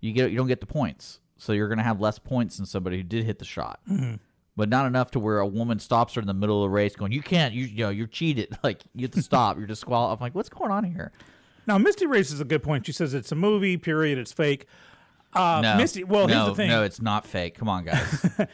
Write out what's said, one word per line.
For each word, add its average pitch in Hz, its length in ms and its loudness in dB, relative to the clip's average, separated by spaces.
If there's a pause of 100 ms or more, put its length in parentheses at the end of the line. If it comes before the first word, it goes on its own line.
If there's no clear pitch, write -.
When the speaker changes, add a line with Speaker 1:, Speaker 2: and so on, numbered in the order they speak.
Speaker 1:
you 113 120 -4
get, 123 180 2
you 101 60 -2
don't 127 100 0
get 123 140 0
the 113 60 -14
points. - 540 -6 (180)
So - 140 -4
you're 104 160 2
gonna 110 160 0
have 113 160 0
less 107 180 0
points 120 400 -4
than 98 80 -6
somebody 92 320 -4
who 95 40 -6
did 107 220 -2
hit 110 140 -4
the - 80 -14
shot. - 420 -10
Speaker 2:
Mm-hmm. 131 280 -2 (400)
Speaker 1:
But 104 120 0
not 131 180 2
enough 127 260 0
to 135 80 0
where 107 180 2
a 101 80 2
woman 113 320 -2
stops 120 360 0
her 120 60 -2
in 107 60 -4
the 98 80 -2
middle 104 300 2
of 98 40 2
the 95 60 0
race 104 220 2
going, 101 160 -4
"You 143 100 -4
can't, 151 320 0
you, 123 100 -4
you 113 200 -4
know, 101 60 0
you're 107 180 -4
cheated." 143 520 -2
<laughs> - 40 -20
Like, 113 180 -2 (100)
you 123 120 -8
have 123 80 -6
to 170 100 0
stop. 113 340 2
You're 101 120 -8
disqual-, 117 440 -2
I'm 113 80 -6
like, 123 140 -6
"What's 185 140 -4
going 254 240 -4
on 202 100 0
here?" 180 300 -6 (540)
Speaker 2:
Now, 202 120 4
Misty 370 280 4
raises 175 340 2
a 151 40 -2
good 139 200 0
point. 139 200 0
She - 80 -8
says 139 220 -2
it's 131 160 -4
a 151 60 -4
movie, 196 400 2
period, 156 420 0
it's 117 140 -8
fake. 147 340 0 (640)
Uh, 170 300 4
Speaker 1:
No. 110 140 4
Speaker 2:
Misty, 190 260 2
well, 190 240 4
here's - 120 4
Speaker 1:
No, 110 100 4
Speaker 2:
the 98 80 0
thing. 208 140 2
Speaker 1:
no, 113 120 4
it's 101 180 -2
not 107 260 0
fake. 87 280 -4
Come 113 140 -4
on, 92 160 -2
guys. 127 420 0 (280)